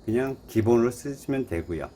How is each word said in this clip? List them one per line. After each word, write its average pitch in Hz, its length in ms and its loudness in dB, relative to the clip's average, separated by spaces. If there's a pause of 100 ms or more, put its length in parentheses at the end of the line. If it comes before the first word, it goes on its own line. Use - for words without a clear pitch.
그냥 127 320 0 (100)
기본으로 117 440 4
쓰시면 135 560 -4
되고요. 80 500 -4